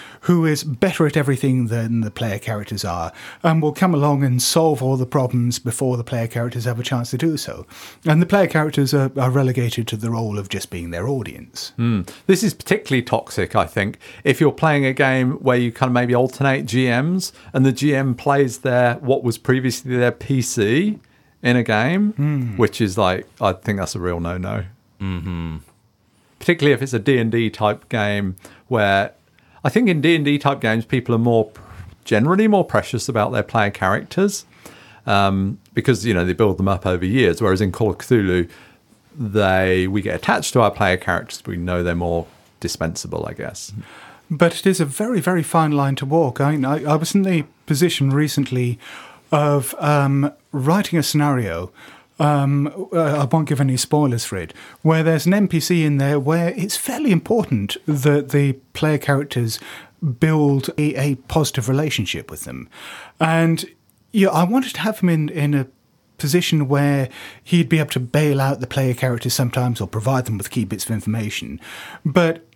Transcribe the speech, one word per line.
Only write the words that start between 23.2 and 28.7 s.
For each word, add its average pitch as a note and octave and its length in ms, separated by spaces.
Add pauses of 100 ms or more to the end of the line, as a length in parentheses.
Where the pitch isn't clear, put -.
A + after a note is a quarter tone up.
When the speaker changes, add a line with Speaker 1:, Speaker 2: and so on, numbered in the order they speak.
Speaker 2:
I G2 140
think G2+ 260
that's F#2 160
a F#2 60
real F2 180
no-no. F2+ 460 (340)
Speaker 3:
Mm-hmm. E2+ 600 (800)
Speaker 2:
Particularly D3 340
if A2+ 80
it's B2+ 140
a A2+ 40
D B2+ 200
and A2+ 120
D A2+ 200
type G#2+ 400
game G2+ 460 (320)
where, G2+ 440 (500)